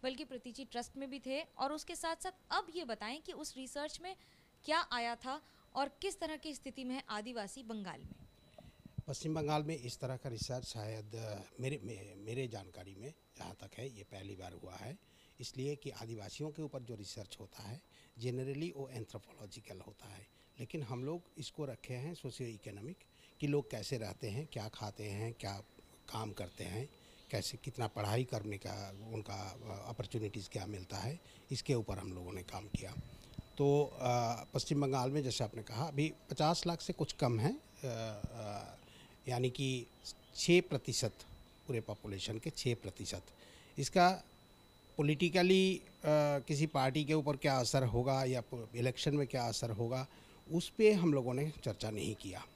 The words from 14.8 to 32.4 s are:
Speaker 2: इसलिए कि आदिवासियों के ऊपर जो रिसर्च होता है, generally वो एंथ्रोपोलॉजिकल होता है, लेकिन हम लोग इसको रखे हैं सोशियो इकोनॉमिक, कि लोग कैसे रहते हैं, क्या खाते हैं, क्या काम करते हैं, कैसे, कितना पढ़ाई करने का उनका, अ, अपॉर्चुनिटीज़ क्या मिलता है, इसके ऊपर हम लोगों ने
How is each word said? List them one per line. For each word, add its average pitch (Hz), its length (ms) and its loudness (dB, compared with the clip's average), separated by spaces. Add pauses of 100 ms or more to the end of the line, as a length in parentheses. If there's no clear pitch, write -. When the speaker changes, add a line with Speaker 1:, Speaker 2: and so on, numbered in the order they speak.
Speaker 2:
इसलिए 131 340 -4
कि 143 140 -10
आदिवासियों 117 600 -8
के 156 120 -8
ऊपर 139 180 -6
जो 120 160 -10
रिसर्च 101 440 -10
होता 107 240 -14
है, 117 180 -8 (380)
generally 131 580 -2
वो 135 120 -6
एंथ्रोपोलॉजिकल 107 1000 -10
होता 107 200 -18
है, 101 200 -16 (320)
लेकिन 147 240 -4
हम 123 200 -4
लोग 165 180 -4 (160)
इसको 147 280 -6
रखे 127 280 -8
हैं 139 200 -4
सोशियो 127 360 -6
इकोनॉमिक, 107 480 -10 (420)
कि 151 80 0
लोग 143 240 2
कैसे 117 260 -2
रहते 110 300 -6
हैं, 123 240 -4
क्या 107 160 -4
खाते 104 360 -8
हैं, 104 360 -4
क्या 98 220 -6 (480)
काम 110 220 -4
करते 92 320 -8
हैं, 104 260 -4 (420)
कैसे, - 320 -2
कितना 117 240 -2
पढ़ाई 104 360 2
करने 104 340 -2
का 98 380 -8 (180)
उनका, 101 520 -6
अ, 98 240 -8
अपॉर्चुनिटीज़ 107 600 -4
क्या 98 160 -4
मिलता 98 320 -6
है, 127 220 -4 (320)
इसके 135 240 2
ऊपर 104 220 0
हम 92 160 -6
लोगों 90 200 -8
ने 92 100 -6